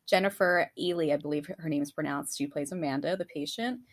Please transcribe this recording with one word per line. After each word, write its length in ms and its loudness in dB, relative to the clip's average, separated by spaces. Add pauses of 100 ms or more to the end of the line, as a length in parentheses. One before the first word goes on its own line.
Jennifer 640 4 (100)
Ehle, 340 2
I 40 4
believe 300 -2
her, 120 -8
her 100 -4
name 120 2
is 100 -4
pronounced, 460 -4
she 100 -2
plays 240 -4
Amanda, 460 0
the 80 -2
patient. 560 -4 (120)